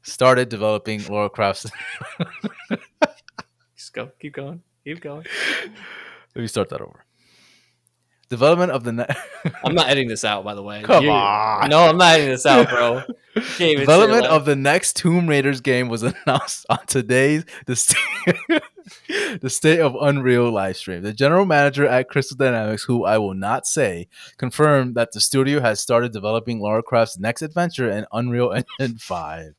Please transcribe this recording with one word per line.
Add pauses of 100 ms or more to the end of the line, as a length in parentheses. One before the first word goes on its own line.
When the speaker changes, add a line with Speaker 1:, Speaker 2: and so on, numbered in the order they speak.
Speaker 1:
started
developing
Lara
Croft's (480)
<laughs> (1200)
Speaker 2:
Just
go.
Keep
going. (220)
Keep
going. (1080)
Speaker 1:
Let
me
start
that
over. (1200)
Development
of
the
ne- (300)
<laughs>
Speaker 2:
I'm
not
editing
this
out,
by
the
way.
Speaker 1:
Come
Speaker 2:
You
Speaker 1:
on.
Speaker 2:
No,
I'm
not
editing
this
out,
bro.
Speaker 1:
<laughs> (240)
Speaker 2:
You
can't
even
say
Speaker 1:
Development
Speaker 2:
that.
Speaker 1:
of
the
next
Tomb
Raiders
game
was
<laughs>
announced
on
today's (220)
The
Sta-, (720)
<laughs>
The
State
of
Unreal
live
stream.
The
general
manager
at
Crystal
Dynamics,
who
I
will
not
say, (300)
confirmed
that
the
studio
has
started
developing
Lara
Croft's
next
adventure
in
Unreal
<laughs>
Engine
five.